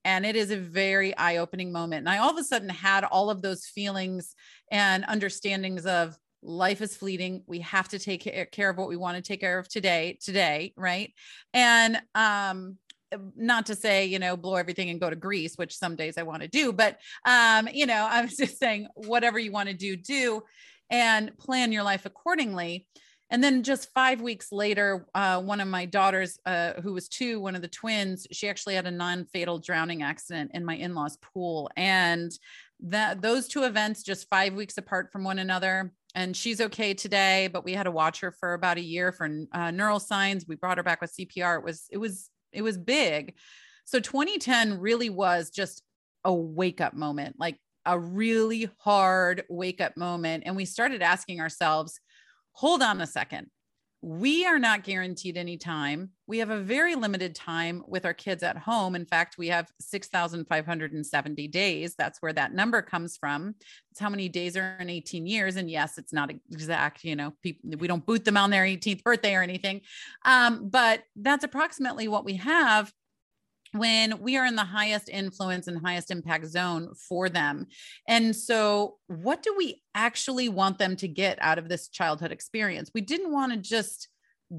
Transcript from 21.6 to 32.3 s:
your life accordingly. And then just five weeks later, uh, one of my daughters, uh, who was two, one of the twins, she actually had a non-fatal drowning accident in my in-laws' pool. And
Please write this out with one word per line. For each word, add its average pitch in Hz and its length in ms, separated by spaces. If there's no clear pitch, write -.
your 214 100
life 196 240
accordingly. 190 800
And 240 140
then 262 220
just 262 280
five 262 280
weeks 233 320
later, 202 600
uh, 185 280
one 202 200
of 190 60
my 185 180
daughters, 190 600
uh, 170 280
who 196 180
was 180 160
two, 233 320
one 190 160
of 175 60
the 175 40
twins, 196 640
she - 180
actually 196 280
had 180 100
a 180 60
non-fatal 175 640
drowning 165 460
accident 151 500
in 175 100
my 165 120
in-laws' 160 400
pool. 165 600
And 175 540